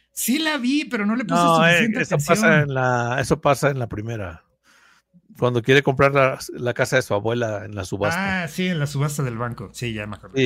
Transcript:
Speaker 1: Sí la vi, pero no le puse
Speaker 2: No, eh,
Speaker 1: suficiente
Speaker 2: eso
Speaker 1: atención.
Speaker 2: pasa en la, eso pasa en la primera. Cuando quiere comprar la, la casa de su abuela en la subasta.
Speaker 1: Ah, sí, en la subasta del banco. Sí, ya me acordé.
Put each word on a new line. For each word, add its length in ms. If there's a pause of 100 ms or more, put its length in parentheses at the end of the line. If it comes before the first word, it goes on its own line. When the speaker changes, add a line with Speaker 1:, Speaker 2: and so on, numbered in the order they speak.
(120)
Speaker 1:
Sí 280
la 180
vi, 280
pero 200
no 100
le 80
puse 180
Speaker 2:
No, 240
eh, 60
Speaker 1:
suficiente 300
Speaker 2:
eso 140
Speaker 1:
atención. 200
Speaker 2:
pasa 260
en 120
la, 480
eso 200
pasa 280
en 100
la 80
primera. 560 (960)
Cuando 220
quiere 200
comprar 320
la, 240 (160)
la 200
casa 240
de 40
su 120
abuela 500
en 100
la 120
subasta. 580
Speaker 1:
Ah, 60
sí, 180
en 120
la 60
subasta 380
del 140
banco. 360
Sí, 200
ya 120
me 120
acordé. 280